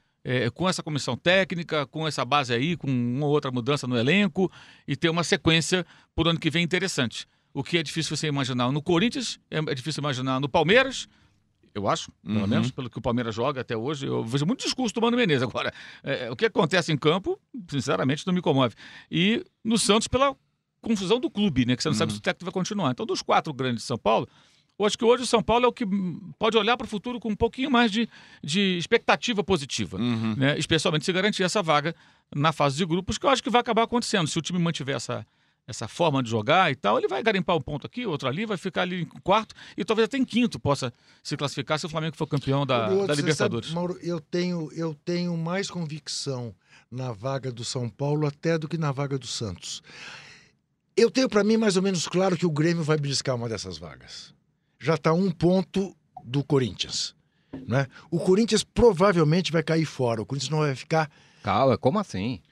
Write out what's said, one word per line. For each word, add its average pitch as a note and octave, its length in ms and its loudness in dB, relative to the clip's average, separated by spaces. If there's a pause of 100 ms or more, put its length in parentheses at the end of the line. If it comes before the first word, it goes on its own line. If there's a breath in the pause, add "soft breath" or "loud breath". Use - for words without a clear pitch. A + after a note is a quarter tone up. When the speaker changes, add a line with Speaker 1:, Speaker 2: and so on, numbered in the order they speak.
(240)
Speaker 1:
é, B2 260 0
com F3+ 180 -2
essa F3 140 -2
comissão C#3+ 340 -4
técnica, E3+ 720 0
com D#3 220 -6
essa C#3 160 -2
base B2+ 280 0
aí, C#3+ 240 0
com C#3 120 -8
uma B2 360 0
ou C#3+ 80 2
outra D3 180 2
mudança B2+ 360 -2
no B2 100 0
elenco, F3+ 540 2 (360 loud breath)
e C#3+ 100 -4
ter E3+ 120 0
uma E3 140 0
sequência E3 640 2 (280 soft breath)
por E3 120 2
ano E3 140 2
que D#3 100 0
vem E3+ 140 0
interessante. E3+ 640 -2 (280)
O C#3 80 -6
que E3+ 160 -2
é E3 60 0
difícil D#3 320 -6
você D#3+ 100 -4
imaginar B2+ 460 0
no D3 100 -2
Corinthians, A3 560 0 (100)
é, D#3 100 -4
é D#3 160 -2
difícil C#3 260 -6
imaginar C3 400 -2
no C#3+ 80 -2
Palmeiras, A3 600 2 (640 soft breath)
eu G2+ 160 -4
acho, D#3+ 220 -2 (160)
pelo G#2 140 0
Speaker 2:
Uhum. G2 80 -2
Speaker 1:
menos A2+ 240 2
pelo B2+ 180 -10
que - 80 -10
o - 20 -10
Palmeiras A#2 320 -2
joga B2+ 280 -2
até A#2 160 -6
hoje. C3+ 300 -4
Eu B2 180 -2
vejo C3+ 200 -2
muito G#3 200 -2
discurso B3+ 280 -2
do A#3 80 -2
Mano A#3 160 2
Menezes D3+ 280 2
agora. A#2+ 280 -4 (300 loud breath)
É, C3 240 -4
é, A2+ 60 -8
o - 20 -6
que A3+ 120 0
acontece F3+ 460 2
em D3 40 2
campo, G3 420 0 (320)
sinceramente, C#3+ 560 0
não F3+ 80 0
me F3+ 80 0
comove. C3+ 320 2 (340 loud breath)
E G3 360 2 (200)
no A3 140 2
Santos, A#3 300 4
pela C4 260 2 (480)
confusão G#3+ 380 0
do D#4 100 -4
clube, D3+ 340 2
né, B2 120 2
que - 60 -4
você D#3+ 60 0
não D3 80 2
sabe A2 140 0
Speaker 2:
Uhum. G#2 60 -4
Speaker 1:
se - 20 -8
o - 40 -14
técnico F3 240 -4
vai F3+ 60 -8
continuar. F#3 380 -2
Então, - 160 -4
dos F4+ 160 -4
quatro F#3 320 0
grandes B2 280 -4
de - 40 -10
São A#2+ 100 -4
Paulo, G3+ 320 0 (500 soft breath)
eu G#3 80 2
acho G3+ 100 0
que - 80 -4
hoje B3 200 4
o - 20 -4
São A3+ 160 2
Paulo A#3+ 220 2
é B3 40 6
o A#3+ 40 0
que, - 120 -4
hum, F#3 540 -4
pode A3 180 2
olhar A3+ 200 4
pro A#3 100 -8
futuro B3 320 -6
com A3 120 -4
um G#3 60 0
pouquinho B3+ 340 -2
mais A#3+ 200 6
de, A3 180 0 (340 loud breath)
de F3+ 360 0
expectativa G#3 640 0
positiva, A#2+ 560 -2
Speaker 2:
Uhum. A2+ 380 0
Speaker 1:
né? C#3 220 2
Especialmente D#3 460 0
se F#3+ 80 0
garantir F#3+ 300 0
essa F#3 200 0
vaga D#3+ 320 2 (400 soft breath)
na D3+ 180 2
fase C#3+ 240 2
de F3+ 100 0
grupos, F#3 320 -2
que - 80 0
eu C#4 40 6
acho B3+ 120 2
que B3 80 -4
vai A#3+ 100 4
acabar A3+ 220 2
acontecendo. A3+ 460 0
Se - 100 -2
o D3+ 40 -4
time F3+ 160 -4
mantiver D#3 380 -2
essa A2+ 300 -6 (420)
essa A#2 180 -10
forma C#3+ 360 2
de A2+ 80 -4
jogar C#3 420 4
e - 20 0
tal, G#3+ 240 0
ele G#4 80 -2
vai F#4 160 -2
garimpar G3 320 0
um D#3 60 2
ponto - 260 -8
aqui, B3 200 -8
outro C#3+ 200 -4
ali, D#3+ 200 -2
vai G#3 100 -4
ficar - 260 -4
ali F3+ 200 -4
em - 20 -2 (180)
quarto G#3 320 2 (220 loud breath)
e G3+ 80 -2
talvez A3 220 2
até C4+ 120 -4
em C4 60 4
quinto G#3+ 340 0
possa C3+ 340 -2 (300 soft breath)
se - 140 -8
classificar D3 420 -2
se F3+ 80 -6
o - 40 -6
Flamengo D#3+ 260 -4
for D#3+ 100 -4
campeão C#3 400 0
da, A#2+ 200 2
Speaker 3:
Curioso, G3 200 2
Speaker 1:
da D3 80 2
Speaker 3:
você C#3+ 60 -2
Speaker 1:
Libertadores. C#3 480 0
Speaker 3:
sabe, D#3+ 80 -6
Mauro, F3 260 -4
eu E3+ 180 -4
tenho, F3 520 -4
eu D#3+ 220 -4 (100)
tenho F3 320 -2
mais E3+ 340 -4
convicção C#3 840 -8 (380 soft breath)
na B2+ 220 -6
vaga B2+ 400 -6
do A#2 120 -10
São B2 240 -4
Paulo D3 380 -2
até E3 320 -2
do D#3+ 80 -6
que D#3+ 120 -4
na D3+ 120 0
vaga C#3 280 -4
do A#2+ 80 -10
Santos. - 560 -8 (1120 loud breath)
Eu A3+ 140 6
tenho C4 180 2
pra G3+ 160 4
mim A3 120 4
mais G#3+ 200 4
ou F#3 60 2
menos F#3+ 260 0
claro F#3 280 2
que F3+ 100 0
o E3+ 40 4
Grêmio E3 320 2
vai D3+ 160 2
beliscar C#3 380 -2
uma A#2+ 120 -4
dessas F#2 300 -8
vagas. C#2+ 560 -18 (460)
Já D#3 160 0
tá D#3+ 160 2
um F#3 180 2
ponto F#3 640 0 (300)
do C3+ 180 -2
Corinthians, - 720 -2 (520)
né? C3 200 0 (240 loud breath)
O E3+ 80 0
Corinthians G3+ 460 4
provavelmente F3 880 4
vai E3 100 2
cair D#3+ 220 0
fora, A#2 380 -2
o G2+ 40 -6
Corinthians C3+ 240 -6
não D#3 100 -2
vai D3 140 0
ficar D#3 360 -2 (320 soft breath)
Speaker 4:
Calma, A2 360 4
como C#3+ 200 2
assim? A2 420 -4 (120)